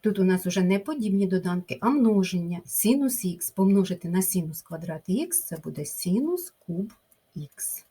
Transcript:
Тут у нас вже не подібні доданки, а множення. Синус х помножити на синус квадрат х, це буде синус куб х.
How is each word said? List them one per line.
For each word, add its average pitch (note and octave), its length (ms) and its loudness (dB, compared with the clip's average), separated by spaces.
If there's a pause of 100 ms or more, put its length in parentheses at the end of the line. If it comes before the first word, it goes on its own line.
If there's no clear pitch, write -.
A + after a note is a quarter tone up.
Тут G3+ 180 0
у F#3+ 60 6
нас F#3 220 4
вже F#3 160 2
не F#3+ 160 4
подібні G3+ 480 0
доданки, F3+ 540 -2
а A3+ 100 2
множення. F#3 760 2
Синус C4 580 2
х F3+ 280 -4
помножити F#3+ 580 2
на F3+ 140 2
синус E3 400 -2
квадрат E3 440 -10
х, D#4 400 0
це E3 100 -8
буде D3+ 280 -8
синус C#4+ 680 -2 (140)
куб F#3+ 260 -6 (420)
х. - 560 -10